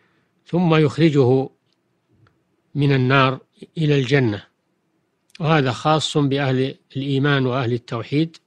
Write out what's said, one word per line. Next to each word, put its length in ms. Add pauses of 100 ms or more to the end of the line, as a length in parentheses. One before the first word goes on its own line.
(460)
ثم 300
يخرجه 760 (1300)
من 180
النار 460 (380)
إلى 220
الجنة، 440 (960)
وهذا 320
خاص 460
بأهل 580 (200)
الإيمان 500
وأهل 280
التوحيد 720